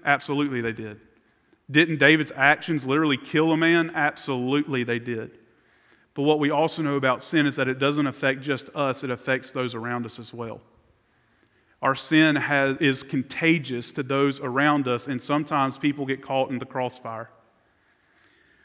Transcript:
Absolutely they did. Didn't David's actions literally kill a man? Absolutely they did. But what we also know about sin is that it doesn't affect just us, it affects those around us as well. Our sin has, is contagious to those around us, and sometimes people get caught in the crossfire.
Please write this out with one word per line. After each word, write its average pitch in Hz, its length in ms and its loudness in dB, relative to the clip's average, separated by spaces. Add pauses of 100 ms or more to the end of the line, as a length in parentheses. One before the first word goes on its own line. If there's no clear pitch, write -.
Absolutely 143 580 0
they 117 120 -2
did. 107 260 -12 (720)
Didn't 160 260 4
David's 147 380 6
actions 147 500 2
literally 143 320 2
kill 160 340 2
a 156 60 2
man? 165 380 2
Absolutely 143 880 -2
they 120 160 -2
did. 117 320 -8 (800)
But 143 80 -6
what 151 160 4
we 151 140 2
also 160 320 0
know 143 120 0
about 131 280 0
sin 151 240 2
is 135 80 0
that 131 120 0
it 131 120 -2
doesn't 147 260 2
affect 135 360 -2
just 135 340 -6
us, 139 280 -2
it 131 60 -6
affects 131 420 -4
those 127 220 -4
around 120 320 -6
us 110 140 -12
as 113 120 -14
well. 113 300 -12 (1200)
Our 135 140 0
sin 156 400 4
has, 135 420 0
is 139 240 0
contagious 131 920 -2
to 147 100 -6
those 139 360 0
around 139 480 2
us, 120 200 -2
and 127 120 -4
sometimes 147 560 -2
people 143 300 -2
get 131 160 -4
caught 135 300 -2
in 123 80 -4
the 113 80 -8
crossfire. 117 640 -8 (1300)